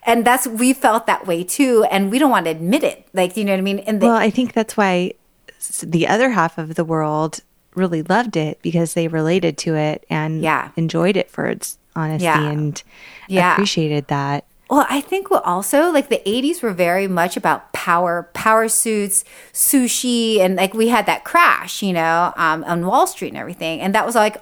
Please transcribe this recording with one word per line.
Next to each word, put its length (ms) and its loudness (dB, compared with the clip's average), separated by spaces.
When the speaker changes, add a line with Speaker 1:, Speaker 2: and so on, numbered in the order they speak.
Speaker 1:
and 180 2
that's, 240 2
we 240 2
felt 360 0
that 200 0
way 160 -2
too. 480 2
And 180 0
we 100 0
don't 120 4
want 140 2
to 60 -2
admit 340 0
it. 280 -6
Like, 220 0
you 80 -2
know 80 0
what 60 0
I 40 -2
mean? 180 -2
And 200 -2
the 80 4
Speaker 2:
Well, 80 4
I 140 2
think 240 -2
that's 240 -2
why 340 0
s-, 280 -10
the 220 0
other 220 2
half 280 0
of 180 -8
the 100 -2
world 560 -2
really 280 0
loved 340 0
it 240 -4
because 320 0
they 160 -2
related 480 0
to 180 -2
it 340 -2
and 320 -4
Speaker 1:
Yeah. 360 0
Speaker 2:
enjoyed 400 0
it 120 -4
for 180 -6
its 300 -8
honesty 260 -2
Speaker 1:
Yeah. 260 2
Speaker 2:
and 320 -4
Speaker 1:
Yeah. 240 4
Speaker 2:
appreciated 560 0
that. 380 -2
Speaker 1:
Well, 200 4
I 120 -2
think 280 -6
what 160 0
also, 460 2
like, 180 0
the 180 -2
eighties 360 -2
were 80 -2
very 360 0
much 300 0
about 360 -2
power, 600 0
power 340 2
suits, 560 -2
sushi, 840 0
and, 160 2
like, 180 0
we 140 2
had 180 2
that 200 -2
crash, 580 2
you 100 0
know, 440 0
um, 260 0
on 240 -2
Wall 180 2
Street 220 -6
and 100 -12
everything. 440 -8
And 120 -2
that 100 2
was, 120 -2
like, 260 2